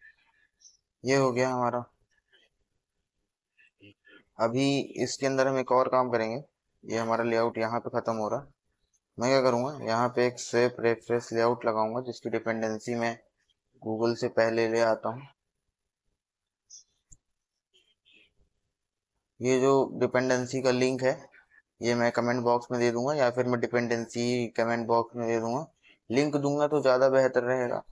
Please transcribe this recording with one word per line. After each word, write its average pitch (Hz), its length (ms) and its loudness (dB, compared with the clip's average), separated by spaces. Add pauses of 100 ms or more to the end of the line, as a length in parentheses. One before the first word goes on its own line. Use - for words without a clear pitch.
(1040)
ये 131 120 2
हो 135 160 2
गया 127 160 0
हमारा। 123 360 -2 (2500)
अभी 131 420 0 (220)
इसके 131 240 -4
अंदर 135 200 2
हम 135 120 0
एक 123 140 -2
और 127 160 4
काम 127 220 0
करेंगे, 113 320 -2 (420)
ये 107 140 -4
हमारा 113 260 0
layout 117 340 0
यहाँ 113 220 -2
पे - 100 -10
ख़त्म 117 240 -4
हो 110 140 -4
रहा। 127 180 -6 (720)
मैं 120 120 0
क्या 135 120 4
करूँगा, 127 440 0
यहाँ 117 220 2
पे 123 180 2
एक 123 140 -4
swap 120 460 0
refresh 117 460 -2
layout 117 340 0
लगाऊँगा, 110 340 -2
जिसकी 120 300 -8
dependency 113 640 -4
मैं 117 240 -2 (640)
Google 113 340 -2
से 123 120 -4
पहले 113 400 2
ले 113 120 0
आता 110 280 0
हूँ। 123 140 -8 (4000)
ये 123 200 2
जो 135 400 2
dependency 127 640 0
का 127 80 2
लिंक 127 320 0
है, 135 260 -2 (520)
ये 117 140 0
मैं 120 180 2
comment 120 300 0
box 120 280 0
में 123 100 -2
दे 120 100 4
दूंगा, 123 240 -2
या 131 160 2
फिर 123 160 0
मैं 123 140 0
dependency 120 880 -2
comment 117 380 -2
box 117 300 0
में 117 120 -4
दे 117 120 2
दूंगा, 120 260 -4 (440)
लिंक 143 260 0
दूंगा 143 320 0
तो 147 140 2
ज़्यादा 131 260 4
बेहतर 131 340 2
रहेगा। 123 500 -2